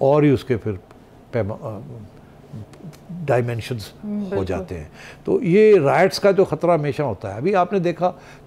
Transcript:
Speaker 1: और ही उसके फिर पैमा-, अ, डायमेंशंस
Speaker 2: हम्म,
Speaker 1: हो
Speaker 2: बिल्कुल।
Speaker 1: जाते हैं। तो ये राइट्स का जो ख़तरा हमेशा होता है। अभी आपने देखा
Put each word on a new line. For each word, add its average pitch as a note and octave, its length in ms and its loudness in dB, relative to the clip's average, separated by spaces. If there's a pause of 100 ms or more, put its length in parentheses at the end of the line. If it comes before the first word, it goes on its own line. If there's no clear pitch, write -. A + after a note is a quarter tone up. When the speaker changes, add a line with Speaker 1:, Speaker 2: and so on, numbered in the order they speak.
Speaker 1:
और C#3+ 220 4
ही D3 80 6
उसके B2 240 0
फिर G#2 240 -6 (540)
पैमा-, G#2+ 300 -4
अ, G#2+ 160 -12 (1500)
डायमेंशंस A#2+ 680 -4 (100)
Speaker 2:
हम्म, G#3 120 -8
Speaker 1:
हो G2+ 100 -6
Speaker 2:
बिल्कुल। F#2+ 200 -4
Speaker 1:
जाते F#2 300 -6
हैं। D#2 160 -14 (340)
तो - 160 0
ये G#3+ 360 6
राइट्स D3 420 2
का G3+ 120 4
जो F#3 140 4
ख़तरा E3+ 280 0
हमेशा D3 300 -2
होता A2 260 -6
है। G2 80 -10
अभी E3 160 -2
आपने F#3 260 0
देखा E3+ 340 -2 (340)